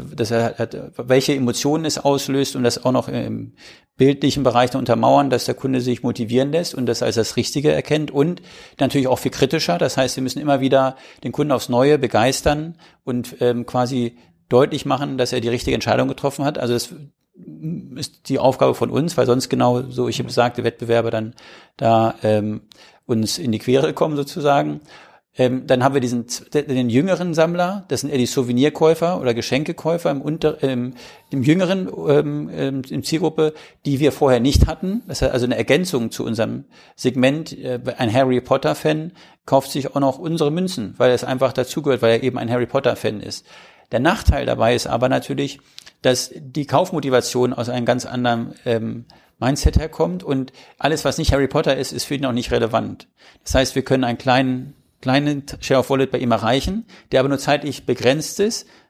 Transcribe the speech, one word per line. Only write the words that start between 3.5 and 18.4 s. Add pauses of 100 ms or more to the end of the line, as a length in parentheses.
bildlichen
Bereich
untermauern,
dass
der
Kunde
sich
motivieren
lässt
und
das
als
das
Richtige
erkennt
und (380)
natürlich
auch
viel
kritischer.
Das
heißt,
wir
müssen
immer
wieder (260)
den
Kunden
aufs
Neue
begeistern (280)
und,
ähm,
quasi (320)
deutlich
machen,
dass
er
die
richtige
Entscheidung
getroffen
hat.
Also
das (1000)
ist
die
Aufgabe